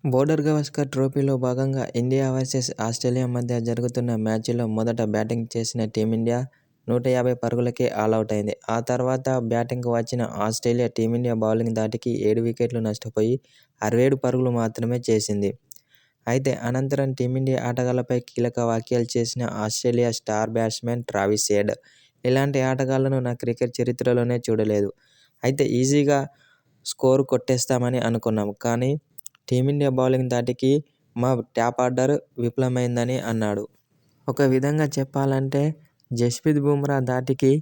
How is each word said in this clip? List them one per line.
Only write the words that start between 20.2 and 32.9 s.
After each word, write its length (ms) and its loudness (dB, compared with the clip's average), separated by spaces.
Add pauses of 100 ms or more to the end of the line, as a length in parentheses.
బ్యాట్స్‌మన్ 540 -2
ట్రావిస్ 460 0
హెడ్, 240 2 (500)
"ఇలాంటి 380 2
ఆటగాళ్లను 580 0
నా 140 -2
క్రికెట్ 400 -2
చరిత్రలోనే 680 0
చూడలేదు. 500 2 (520)
అయితే 320 2
ఈజీగా 460 4 (680)
స్కోరు 380 4
కొట్టేస్తామని 760 0
అనుకున్నాం, 500 0 (100)
కానీ 300 0 (560)
టీమిండియా 440 2
బౌలింగ్ 400 2
ధాటికి 400 0 (460)
మా 140 2 (220)
టాప్ 280 0
ఆర్డర్ 340 2 (240)
విఫలమైందని" 840 0